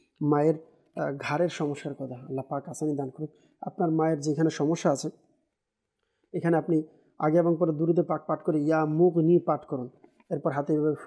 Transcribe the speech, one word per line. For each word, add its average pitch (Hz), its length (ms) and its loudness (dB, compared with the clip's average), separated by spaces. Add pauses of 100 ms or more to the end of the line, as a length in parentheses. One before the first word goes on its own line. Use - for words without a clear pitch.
(220)
মায়ের, 147 340 4 (460)
আহ, 147 160 -4
ঘাড়ের 156 320 -2
সমস্যার 147 440 -4
কথা। 131 220 -10
আল্লাহ 131 340 -8
পাক 139 200 -8
আসানি 151 260 -4
দান 139 140 -4
করুক। 151 200 -12 (320)
আপনার 170 300 -2
মায়ের 160 280 2
যেখানে 151 300 0
সমস্যা 156 420 0
আছে, 143 180 -4 (1200)
এখানে 165 240 0
আপনি 156 260 0 (360)
আগে 156 180 2
এবং 170 220 4
পরে 165 120 2
দুরুদে 165 320 2
পাক - 240 -4
পাঠ 156 160 -4
করে 156 180 0
ইয়া 156 240 2
মুগনি 165 540 4
পাঠ 151 260 -2
করুন। 127 240 -6 (420)
এরপর 156 200 -2
হাতে 143 220 -2
এভাবে 151 220 0 (120)